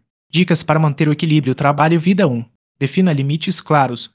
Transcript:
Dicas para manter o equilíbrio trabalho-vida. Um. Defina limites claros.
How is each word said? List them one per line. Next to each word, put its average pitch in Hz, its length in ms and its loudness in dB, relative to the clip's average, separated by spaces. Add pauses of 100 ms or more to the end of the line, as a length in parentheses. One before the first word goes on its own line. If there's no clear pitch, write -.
(300)
Dicas 175 320 0
para 156 160 0
manter 151 300 0
o 151 40 2
equilíbrio 147 440 0
trabalho-vida. 160 720 2
Um. 120 160 -4 (340)
Defina 170 340 0
limites 147 480 -2
claros. 131 540 -2